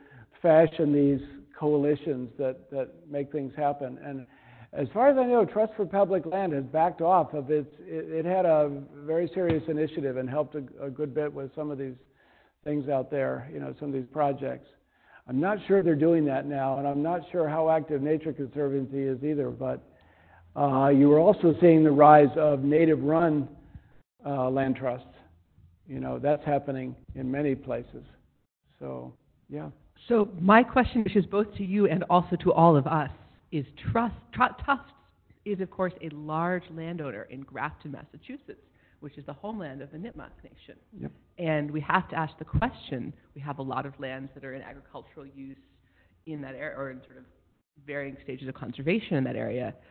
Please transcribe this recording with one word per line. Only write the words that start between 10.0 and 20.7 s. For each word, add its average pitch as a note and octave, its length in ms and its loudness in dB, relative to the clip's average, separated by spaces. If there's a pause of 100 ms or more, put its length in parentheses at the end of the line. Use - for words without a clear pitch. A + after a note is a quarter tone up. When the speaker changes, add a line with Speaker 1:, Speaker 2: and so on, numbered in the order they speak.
Speaker 1:
and B2+ 140 -6
helped C#3+ 260 -4
a, D3 80 -8 (180)
a C#3 80 -8
good C3+ 240 -8
bit D3+ 200 -4
with C#3 200 -12
some D3+ 160 -8
of C#3+ 80 -10
these C3 180 -10 (680)
things D3 260 -4
out C3 200 -2
there, C3 420 -4
you D#3 80 -12
know, C3+ 200 -10
some D3 100 -10
of C3+ 60 -4
these B2+ 160 -8
projects. C3+ 560 -4 (600)
I'm B2+ 120 -2
not F#3+ 280 0
sure G3 140 4
they're E3 140 4
doing D#3+ 300 4
that C#3 200 -2
now, C3+ 340 -4
and C#3+ 80 -2
I'm C#3+ 140 -2
not E3 200 -2 (100)
sure E3 160 0
how D#3+ 220 0
active D#3 320 0
Nature D3+ 320 0
Conservancy C#3 720 -4
is C3 200 -4
either, C#3+ 260 -2
but, B2+ 360 -8 (720)
uh, C#3 340 4